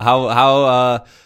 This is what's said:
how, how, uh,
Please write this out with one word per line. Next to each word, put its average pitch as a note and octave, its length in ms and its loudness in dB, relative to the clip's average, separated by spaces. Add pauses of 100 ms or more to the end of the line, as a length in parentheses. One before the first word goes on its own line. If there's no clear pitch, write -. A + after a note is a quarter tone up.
how, B2 280 0
how, C3 340 2
uh, B2+ 420 -2 (200)